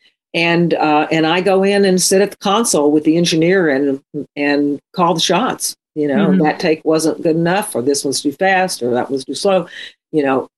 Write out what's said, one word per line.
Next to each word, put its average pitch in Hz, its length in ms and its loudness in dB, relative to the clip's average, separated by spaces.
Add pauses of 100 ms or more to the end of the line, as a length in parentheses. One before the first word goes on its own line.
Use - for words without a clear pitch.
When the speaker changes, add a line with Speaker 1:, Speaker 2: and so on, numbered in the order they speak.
(320)
Speaker 1:
And, 170 400 0
uh, 151 380 0
and 160 160 0
I 170 140 0
go 190 240 2
in 202 200 2
and 185 160 2
sit 196 220 2
at 202 80 -2
the - 60 -18
console 190 560 0
with 151 100 2
the 160 140 2
engineer 170 520 2
and, 139 320 -2 (360)
and 143 420 0 (160)
call 175 200 2
the 165 60 -4
shots. - 540 -2 (220)
You 151 100 -2
know, 196 220 2
Speaker 2:
Mm-hmm. 190 160 2
Speaker 1:
that - 160 -2
take 156 240 -2
wasn't 156 400 0
good 160 100 2
enough, 170 400 -2
or 117 80 -4
this 139 220 -2
one's 135 180 -4
too 147 80 -4
fast, 185 540 0
or 120 100 -2
that 120 160 -2
one's 131 140 -4
too 143 100 -10
slow. 185 320 0 (460)
You 156 100 0
know, 135 360 0